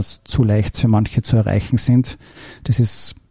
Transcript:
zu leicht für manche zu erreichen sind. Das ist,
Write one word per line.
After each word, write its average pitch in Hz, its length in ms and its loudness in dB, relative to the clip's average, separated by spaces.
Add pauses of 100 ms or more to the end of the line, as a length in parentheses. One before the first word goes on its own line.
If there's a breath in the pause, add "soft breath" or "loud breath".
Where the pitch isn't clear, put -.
(240)
zu - 220 0
leicht 104 320 0
für 120 100 0
manche 110 360 2
zu - 120 0
erreichen 101 400 0
sind. 123 420 2 (460 loud breath)
Das - 160 0
ist, - 360 -2 (160)